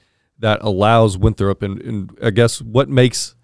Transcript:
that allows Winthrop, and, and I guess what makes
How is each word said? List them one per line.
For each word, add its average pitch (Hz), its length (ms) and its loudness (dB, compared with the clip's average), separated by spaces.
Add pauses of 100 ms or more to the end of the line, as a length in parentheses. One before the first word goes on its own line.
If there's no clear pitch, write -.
(380)
that 107 240 0
allows 107 560 2
Winthrop, 98 460 -2
and, 98 180 -6
and 101 400 -10
I 117 80 -2
guess 113 320 2
what 123 280 -2
makes 127 540 0